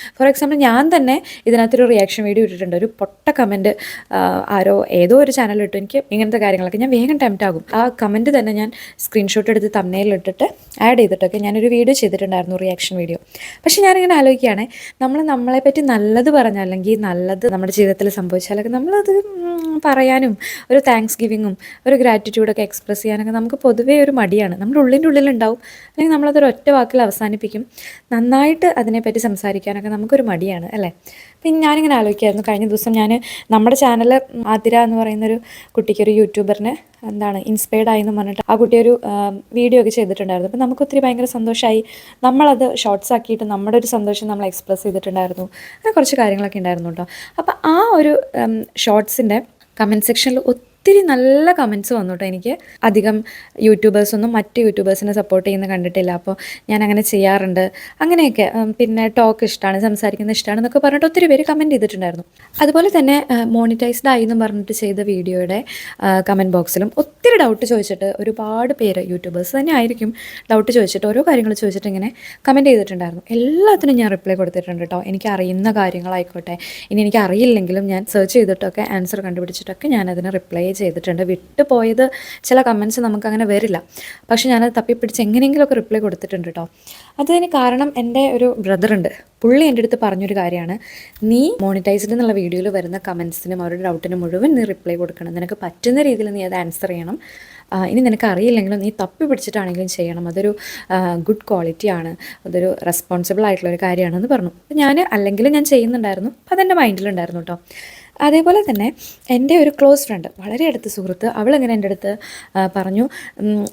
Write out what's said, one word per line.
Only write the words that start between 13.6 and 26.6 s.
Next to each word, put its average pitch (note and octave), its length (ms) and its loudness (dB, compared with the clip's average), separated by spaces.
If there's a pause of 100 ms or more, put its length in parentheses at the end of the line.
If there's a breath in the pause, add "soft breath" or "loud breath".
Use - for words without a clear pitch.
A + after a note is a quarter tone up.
പക്ഷേ F#4 180 2
ഞാനിങ്ങനെ F#4 320 4
ആലോചിക്കുകയാണേ, B3+ 540 2 (320 loud breath)
നമ്മൾ C4+ 220 0
നമ്മളെപ്പറ്റി C4+ 580 2
നല്ലത് A#3+ 500 2
പറഞ്ഞാൽ, A3+ 320 4
അല്ലെങ്കിൽ F#3+ 380 -2
നല്ലത് F#3 480 -2
നമ്മുടെ F#3 240 -2
ജീവിതത്തിൽ G3 360 2
സംഭവിച്ചാലൊക്കെ G3 600 -4
നമ്മളത്, F#4 420 0
ഉം, F4 720 -2
പറയാനും C4 540 2 (320 loud breath)
ഒരു C4+ 160 4
താങ്ക്സ് A3+ 340 0
ഗിവിങ്ങും G#3+ 360 -2 (300 loud breath)
ഒരു C4+ 100 4
ഗ്രാറ്റിറ്റ്യൂഡൊക്കെ A3 640 2
എക്സ്പ്രസ് G#3 400 -8
ചെയ്യാനൊക്കെ G#3+ 300 -4
നമുക്ക് A3+ 220 -4
പൊതുവേ C4 460 4
ഒരു C#4+ 100 4
മടിയാണ്. G3 500 0
നമ്മുടെ B3+ 200 0
ഉള്ളിൻ്റെ C#4 280 4
ഉള്ളിലുണ്ടാവും. B3 560 2
അല്ലെങ്കിൽ - 480 -4
നമ്മളതൊരു D4 340 4
ഒറ്റ B3+ 240 0